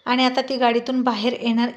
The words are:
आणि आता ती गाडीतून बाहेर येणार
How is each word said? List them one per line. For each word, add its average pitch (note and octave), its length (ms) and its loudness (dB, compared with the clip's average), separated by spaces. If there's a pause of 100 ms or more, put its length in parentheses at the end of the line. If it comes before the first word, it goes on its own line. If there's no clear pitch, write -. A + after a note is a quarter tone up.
आणि B3+ 200 2
आता B3+ 160 0
ती C4 160 -4
गाडीतून A#3+ 460 0
बाहेर A#3 300 0
येणार A#3 440 0